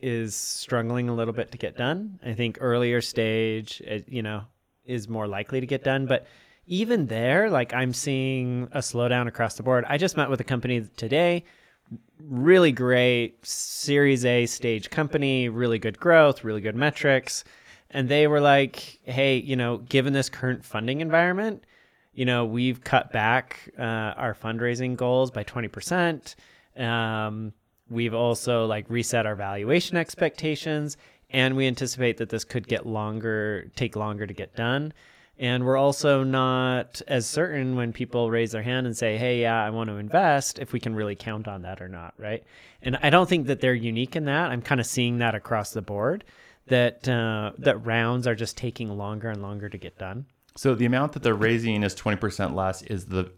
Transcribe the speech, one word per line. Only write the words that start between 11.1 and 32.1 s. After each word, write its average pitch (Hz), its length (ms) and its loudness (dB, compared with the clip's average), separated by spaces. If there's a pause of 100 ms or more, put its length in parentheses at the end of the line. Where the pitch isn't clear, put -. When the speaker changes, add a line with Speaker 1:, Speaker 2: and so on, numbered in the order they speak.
Speaker 1:
really 156 540 6
great 123 760 2
Series 139 800 2
A 123 180 6
stage 117 460 -2
company, 135 580 0
really 117 300 0
good 107 200 -4
growth, 160 460 6
really 107 160 -4
good 107 160 -4
metrics. 135 680 0 (460)
And 135 180 -2
they 147 180 6
were 147 140 4
like, 139 640 4
"Hey, 135 320 2
you 131 200 -2
know, 120 220 -2
given 131 340 0
this 135 160 0
current 127 360 -4
funding 123 360 -4
environment, 180 640 2 (480)
you 127 140 -2
know, 123 180 2
we've 120 400 -2
cut - 260 2
back, 117 680 0
uh, 131 40 -8 (340)
our 117 180 -4
fundraising 120 640 -4
goals 127 340 2
by 104 140 -6
twenty 117 240 -6
percent. - 680 -2 (400)
Um, 110 800 -4 (360)
we've 117 240 -2
also, 117 520 2
like, 107 220 -4
reset 117 380 0
our 107 80 -2
valuation 104 640 0
expectations, 151 1000 -4 (320)
and 131 260 2
we 135 120 2
anticipate 127 500 -2